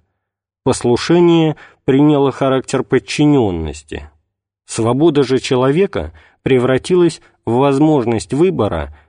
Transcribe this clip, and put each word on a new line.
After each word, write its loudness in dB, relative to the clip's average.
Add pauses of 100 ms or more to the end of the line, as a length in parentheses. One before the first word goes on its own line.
(640)
Послушание 0 (280)
приняло 2
характер -2
подчинённости. -2 (560)
Свобода 0
же 0
человека -2 (280)
превратилась 0 (240)
в -4
возможность 0
выбора -2 (120)